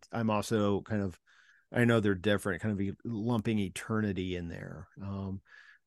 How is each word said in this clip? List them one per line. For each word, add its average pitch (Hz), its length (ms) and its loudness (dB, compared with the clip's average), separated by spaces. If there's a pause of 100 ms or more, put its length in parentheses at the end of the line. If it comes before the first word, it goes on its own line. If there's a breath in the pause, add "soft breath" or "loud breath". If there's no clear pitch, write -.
(120)
I'm 113 180 0
also 104 520 2
kind 107 200 -2
of, 95 160 -4 (540 soft breath)
I 120 120 4
know 117 140 6
they're 104 160 4
different, 98 480 2
kind 110 100 0
of 95 80 -2
e-, 98 120 -2 (120)
lumping 113 540 0
eternity 95 760 -2
in 87 120 -6
there, 95 380 -10 (160)
um, 98 380 -6 (460 loud breath)